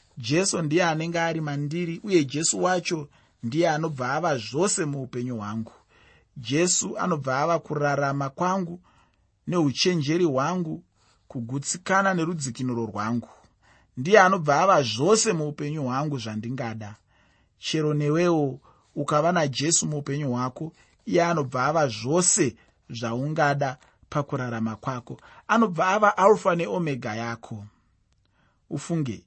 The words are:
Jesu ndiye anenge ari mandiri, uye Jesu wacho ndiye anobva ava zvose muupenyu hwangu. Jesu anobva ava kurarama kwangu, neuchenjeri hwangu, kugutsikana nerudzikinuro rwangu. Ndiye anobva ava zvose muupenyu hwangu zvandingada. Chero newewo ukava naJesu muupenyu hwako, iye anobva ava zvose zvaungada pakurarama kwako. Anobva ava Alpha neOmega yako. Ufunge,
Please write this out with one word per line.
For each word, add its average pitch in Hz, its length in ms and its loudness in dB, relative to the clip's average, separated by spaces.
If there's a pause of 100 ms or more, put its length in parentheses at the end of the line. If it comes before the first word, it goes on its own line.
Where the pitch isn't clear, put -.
(180)
Jesu 170 440 0
ndiye 160 220 2
anenge 165 360 -2
ari 165 220 -2
mandiri, 156 640 -4
uye 180 220 4
Jesu 151 380 -2
wacho 170 460 -2 (340)
ndiye 156 260 0
anobva 151 440 -2
ava 156 240 0
zvose 156 480 -2
muupenyu 127 520 -6
hwangu. 107 360 -8 (640)
Jesu 165 600 0
anobva 143 420 -2
ava 165 200 2
kurarama 143 680 -2
kwangu, 180 520 -4 (640)
neuchenjeri 165 800 2
hwangu, 160 580 -2 (440)
kugutsikana 175 840 -2
nerudzikinuro 131 720 -2
rwangu. 107 440 -4 (680)
Ndiye 175 220 6
anobva 170 420 6
ava 180 220 6
zvose 160 500 2
muupenyu 151 500 -4
hwangu 135 360 -2
zvandingada. 110 760 -8 (640)
Chero 156 340 0
newewo 147 680 2 (360)
ukava 156 360 2
naJesu 151 540 2
muupenyu 147 460 -4
hwako, 127 420 -4 (320)
iye 180 180 4
anobva 143 420 0
ava 151 220 2
zvose 131 680 2 (340)
zvaungada 139 880 -2 (320)
pakurarama 120 640 -4
kwako. 127 460 -10 (260)
Anobva 190 400 2
ava 208 300 4
Alpha 190 380 6
neOmega 151 600 -2
yako. 113 500 -8 (1040)
Ufunge, 147 580 -4